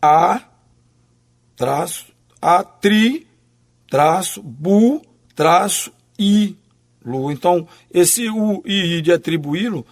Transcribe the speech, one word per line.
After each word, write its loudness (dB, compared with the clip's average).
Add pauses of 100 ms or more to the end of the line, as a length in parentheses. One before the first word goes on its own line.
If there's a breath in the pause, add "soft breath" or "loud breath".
a, 2 (1120)
traço, -6 (360)
atri, 0 (640)
traço, 0
bu, 0 (340)
traço, 0 (260)
i, 0 (460)
lu. -6
Então, -2 (260 soft breath)
esse 0
u -2
e -2
i -4
de -2
atribuí-lo -2